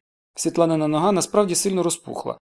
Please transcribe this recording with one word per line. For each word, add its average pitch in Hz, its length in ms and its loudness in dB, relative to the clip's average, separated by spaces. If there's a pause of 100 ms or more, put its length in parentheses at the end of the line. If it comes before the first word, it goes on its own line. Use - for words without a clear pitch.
(340)
Світланина 160 540 0
нога 156 240 2
насправді 190 420 0
сильно 185 280 0
розпухла. - 640 -6